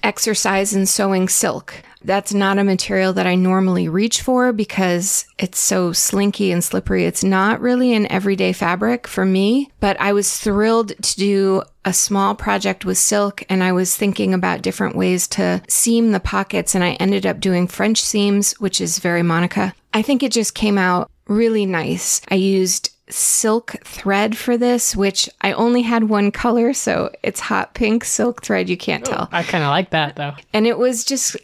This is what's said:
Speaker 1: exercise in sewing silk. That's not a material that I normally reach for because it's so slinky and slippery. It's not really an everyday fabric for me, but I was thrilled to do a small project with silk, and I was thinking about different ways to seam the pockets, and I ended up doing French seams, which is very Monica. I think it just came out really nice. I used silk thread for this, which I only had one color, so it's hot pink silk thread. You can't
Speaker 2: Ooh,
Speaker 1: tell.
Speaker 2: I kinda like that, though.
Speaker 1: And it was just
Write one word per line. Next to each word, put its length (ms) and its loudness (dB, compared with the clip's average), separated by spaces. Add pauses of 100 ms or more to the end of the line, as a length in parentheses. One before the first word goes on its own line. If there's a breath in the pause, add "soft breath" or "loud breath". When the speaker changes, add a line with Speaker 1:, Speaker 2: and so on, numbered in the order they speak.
Speaker 1:
exercise 680 0
in 120 2
sewing 440 0
silk. 460 -2 (280 loud breath)
That's 300 -2
not 240 2
a 60 2
material 500 0
that 140 0
I 80 2
normally 520 2
reach 360 0
for 280 2
because 760 -2 (120)
it's 220 -4
so 340 0
slinky 580 0
and 120 0
slippery. 420 -2
It's 180 -2
not 380 2
really 320 2
an 180 0
everyday 420 0
fabric 540 -2
for 180 -2
me, 440 2 (100)
but 220 0
I 120 0
was 260 0
thrilled 640 0
to 120 -2
do 460 2 (240)
a 80 -2
small 400 0
project 520 -2
with 120 0
silk, 520 0
and 140 2
I 80 2
was 240 0
thinking 380 0
about 300 -2
different 320 -4
ways 340 0
to 380 0
seam 440 2
the 80 2
pockets, 540 -4
and 100 2
I 100 0
ended 340 0
up 120 -2
doing 280 2
French 340 0
seams, 520 0
which 280 -4
is 160 -4
very 240 0
Monica. 540 0 (180)
I 80 2
think 220 0
it 80 0
just 240 -2
came 240 2
out 320 0 (160)
really 400 2
nice. 540 -2 (100)
I 40 2
used 540 2 (200)
silk 720 0
thread 540 -2
for 200 0
this, 380 2
which 340 0 (120)
I 120 0
only 280 2
had 240 2
one 260 2
color, 420 2
so 380 -2 (120)
it's 180 -4
hot 320 -4
pink 320 0
silk 360 -2
thread. 280 -2
You 80 -2
can't 300 -6
Speaker 2:
Ooh, 40 -4
Speaker 1:
tell. 220 -4
Speaker 2:
I 100 0
kinda 240 -2
like 220 0
that, 260 -2
though. 180 -8 (200)
Speaker 1:
And 120 2
it 120 2
was 260 0
just 400 -4